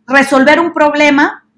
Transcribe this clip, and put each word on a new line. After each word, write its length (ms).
Resolver 540
un 120
problema 680